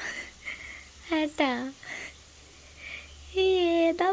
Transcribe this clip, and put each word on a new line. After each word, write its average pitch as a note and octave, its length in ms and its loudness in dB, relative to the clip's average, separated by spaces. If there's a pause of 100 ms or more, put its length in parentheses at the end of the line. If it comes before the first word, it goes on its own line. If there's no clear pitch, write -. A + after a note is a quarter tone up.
(1200)
ഏട്ടാ, D4+ 280 0 (2000)
ഏതാ F4 680 4